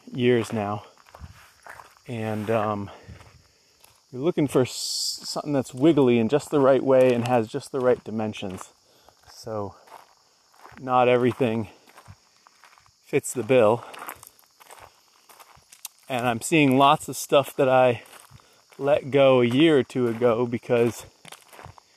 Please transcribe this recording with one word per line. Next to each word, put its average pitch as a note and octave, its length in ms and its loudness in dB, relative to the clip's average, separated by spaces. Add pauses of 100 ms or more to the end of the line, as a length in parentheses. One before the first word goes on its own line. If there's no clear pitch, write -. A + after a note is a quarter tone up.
(140)
years B2 400 0
now. G#2 300 -6 (1200)
And, A2 440 -6
um, G#2 400 -4 (1200)
you're B2+ 100 -12
looking D#3 260 -2
for C3 160 2
s-, - 600 -8
something - 300 -8
that's C3 200 -4
wiggly C3 460 4
in A2 80 0
just C#3 240 -2
the D3+ 80 0
right C3 240 4
way B2+ 300 4
and A#2+ 140 -2
has A#2+ 200 0
just - 240 -12
the C#3 80 -6
right B2 240 0
dimensions. G#2 680 -10 (580)
So G#2 440 -10 (1040)
not B2+ 260 2
everything A#2+ 600 0 (1400)
fits - 280 -6
the A#2+ 100 -8
bill. A#2 420 2 (2250)
And B2 180 -4
I'm A2+ 140 -4
seeing C#3+ 360 2
lots C#3+ 300 4
of C#3 80 -12
stuff - 400 0
that C#3 140 0
I B2+ 340 2 (720)
let C#3+ 340 -2
go C3+ 300 4
a B2 40 4
year C#3+ 340 2
or A#2+ 40 0
two B2 260 -4
ago A#2 360 0
because A#2 600 -2 (920)